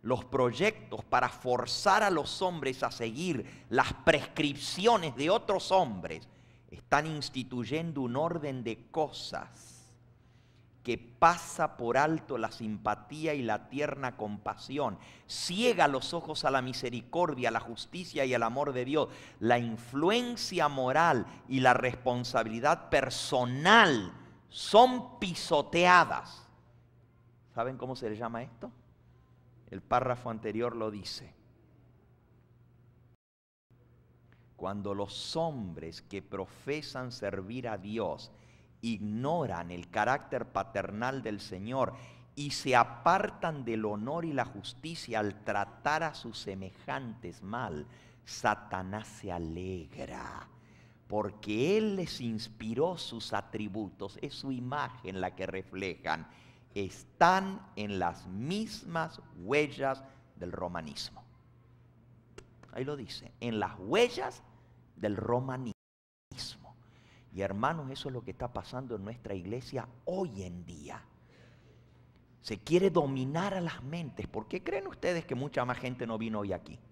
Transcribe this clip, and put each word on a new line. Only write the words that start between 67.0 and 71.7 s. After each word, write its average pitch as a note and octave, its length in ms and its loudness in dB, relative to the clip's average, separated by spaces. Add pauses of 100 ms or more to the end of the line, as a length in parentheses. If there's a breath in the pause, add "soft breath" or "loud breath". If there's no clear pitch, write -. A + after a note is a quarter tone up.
Y F#2+ 60 -4
hermanos, C3 500 -2
eso C#3 160 -8
es C3 60 -6
lo A#2+ 100 -6
que F#2+ 80 -10
está A#2+ 220 -6
pasando B2 420 -6
en G2 80 -6
nuestra A#2 300 -8
iglesia A2 560 -6 (160)
hoy E3 380 -4
en F2 220 -10
día. E2+ 360 -14 (1400 soft breath)